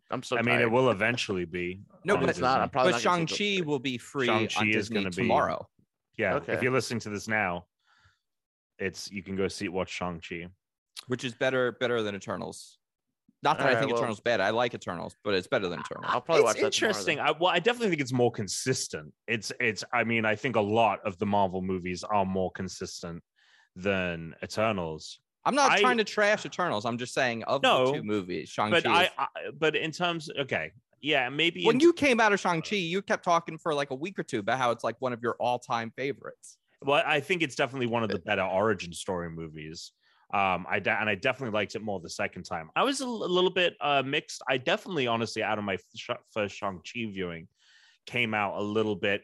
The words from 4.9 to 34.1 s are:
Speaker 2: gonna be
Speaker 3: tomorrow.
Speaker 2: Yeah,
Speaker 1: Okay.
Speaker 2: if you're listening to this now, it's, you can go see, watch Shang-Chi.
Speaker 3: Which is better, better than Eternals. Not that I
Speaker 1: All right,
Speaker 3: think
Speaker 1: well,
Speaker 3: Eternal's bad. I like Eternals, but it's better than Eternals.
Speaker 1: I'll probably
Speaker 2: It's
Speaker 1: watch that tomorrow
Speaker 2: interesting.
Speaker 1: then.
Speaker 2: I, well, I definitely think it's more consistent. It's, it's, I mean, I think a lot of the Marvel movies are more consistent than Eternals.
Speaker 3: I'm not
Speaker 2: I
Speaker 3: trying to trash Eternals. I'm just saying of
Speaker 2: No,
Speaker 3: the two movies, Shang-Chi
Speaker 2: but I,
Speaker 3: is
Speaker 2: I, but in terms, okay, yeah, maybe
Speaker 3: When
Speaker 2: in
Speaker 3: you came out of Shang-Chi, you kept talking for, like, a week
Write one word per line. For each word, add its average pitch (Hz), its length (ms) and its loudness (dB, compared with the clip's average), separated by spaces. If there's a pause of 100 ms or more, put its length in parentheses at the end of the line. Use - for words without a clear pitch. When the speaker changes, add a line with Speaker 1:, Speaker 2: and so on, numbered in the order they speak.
Speaker 2:
gonna 98 140 0
be 87 120 -8
Speaker 3:
tomorrow. 110 460 2 (480)
Speaker 2:
Yeah, 101 200 2
Speaker 1:
Okay. 107 180 -4
Speaker 2:
if 82 80 -2
you're 127 100 2
listening 123 280 0
to 107 100 -8
this 101 180 -6
now, 95 380 0 (1120)
it's, 95 340 -6
you 98 100 -8
can 95 140 -8
go 95 120 0
see, 98 200 -6
watch 90 220 -4
Shang-Chi. 87 560 -8 (640)
Speaker 3:
Which 123 160 -4
is 117 100 -6
better, 127 380 2
better 120 300 0
than 101 120 -4
Eternals. 92 640 -10 (640)
Not 147 160 2
that 135 80 0
I - 20 4
Speaker 1:
All 127 60 6
right, 113 60 4
Speaker 3:
think 110 120 2
Speaker 1:
well, 117 80 2
Speaker 3:
Eternal's 113 200 -2
bad. 117 200 2
I 95 100 2
like 120 220 2
Eternals, 87 500 -8
but 104 120 0
it's 92 120 2
better 104 220 0
than 85 120 -6
Eternals. - 280 -8
Speaker 1:
I'll 117 140 0
probably - 180 4
Speaker 2:
It's 110 140 6
Speaker 1:
watch 254 80 -4
that - 100 2
tomorrow 226 200 2
Speaker 2:
interesting. 185 260 -2
Speaker 1:
then. 120 80 0
Speaker 2:
I, 151 60 4
well, 170 200 2
I 170 60 2
definitely 233 320 0
think 160 100 0
it's 127 140 -4
more 123 180 4
consistent. 92 800 -4 (160)
It's, 113 320 -4
it's, 113 320 -2
I 117 120 2
mean, 113 200 2
I 110 120 2
think 120 200 -2
a 110 60 4
lot 104 420 2
of 95 140 -6
the 104 80 -2
Marvel 98 340 2
movies 92 440 -4
are 104 200 2
more 95 280 0
consistent 87 720 -10 (540)
than 90 640 -2
Eternals. 90 800 -2 (240)
Speaker 3:
I'm 226 100 2
not 277 180 4
Speaker 2:
I 190 100 4
Speaker 3:
trying 247 160 4
to 214 60 2
trash 208 420 2
Eternals. 139 400 -2
I'm 117 100 -2
just 120 160 -8
saying 117 320 0
of 135 180 0
Speaker 2:
No, 160 300 4
Speaker 3:
the 156 60 -2
two - 40 -8
movies, 92 460 -4
Shang-Chi 117 320 2
Speaker 2:
but 165 60 0
I, 170 180 4
Speaker 3:
is - 140 0
Speaker 2:
I, 135 80 -2 (320)
but 156 180 2
in 156 140 -4
terms, 165 480 -4
okay, 104 340 -4 (300)
yeah, 135 260 2
maybe 170 380 0
Speaker 3:
When 233 100 6
Speaker 2:
in 262 40 2
Speaker 3:
you 339 120 8
came 269 280 4
out 214 120 6
of 190 80 2
Shang-Chi, 175 360 0
you 180 260 -2
kept - 220 -2
talking 165 340 0
for, 160 160 -2
like, 143 160 -2
a 135 40 -6
week 170 240 -8